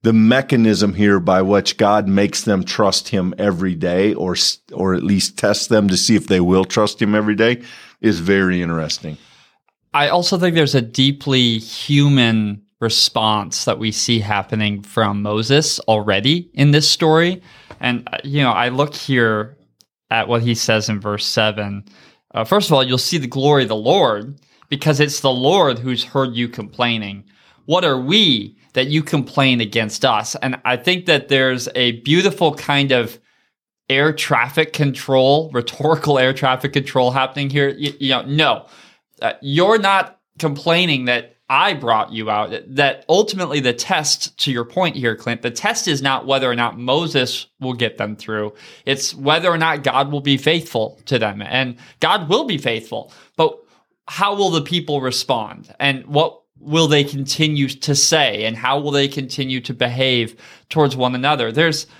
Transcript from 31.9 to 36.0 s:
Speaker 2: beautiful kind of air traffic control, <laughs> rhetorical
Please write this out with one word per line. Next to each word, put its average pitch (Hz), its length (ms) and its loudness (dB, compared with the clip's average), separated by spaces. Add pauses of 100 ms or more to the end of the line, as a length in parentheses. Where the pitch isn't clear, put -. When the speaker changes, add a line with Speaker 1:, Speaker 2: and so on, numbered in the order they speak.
Speaker 2:
beautiful 175 520 2
kind 139 380 -2
of 120 260 -2 (720)
air 143 240 2
traffic 151 600 0
control, 139 800 2
<laughs> 135 40 -16
rhetorical 143 640 0